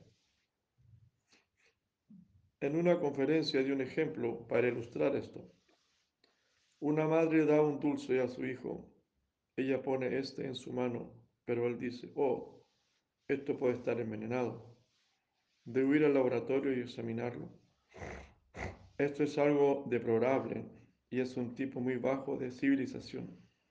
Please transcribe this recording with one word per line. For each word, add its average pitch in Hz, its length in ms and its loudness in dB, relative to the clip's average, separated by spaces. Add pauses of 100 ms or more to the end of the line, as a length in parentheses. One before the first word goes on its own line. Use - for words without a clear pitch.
(2500)
En 143 140 0
una 170 240 4
conferencia 139 640 2
di 135 80 0
un 139 100 0
ejemplo 127 680 -2
para 123 180 2
ilustrar 131 480 0
esto. - 340 -8 (1300)
Una 156 260 2
madre 160 400 4
da 151 160 6
un 147 160 2
dulce 135 420 0
a 123 80 2
su 127 160 -8
hijo. - 480 -8 (640)
Ella 131 240 0
pone 131 380 0
este - 280 -4
en 127 100 -6
su - 160 -12
mano, 120 400 -2 (320)
pero 120 240 0
él 120 100 -4
dice, - 380 -8
"Oh, - 480 -2 (640)
esto 135 280 -2
puede 127 180 2
estar 117 260 -4
envenenado. 113 760 -4 (880)
Debo 131 300 2
ir 151 100 6
al 143 100 6
laboratorio 131 640 2
y 120 40 -2
examinarlo". 120 680 -6 (1500)
Esto 143 240 0
es 147 160 0
algo 143 480 4
deplorable 117 800 0 (440)
y 123 120 -2
es 127 160 -4
un 120 180 -4
tipo 131 260 -6
muy 123 180 -2
bajo 135 380 -2
de 123 140 -6
civilización, 131 880 -2 (320)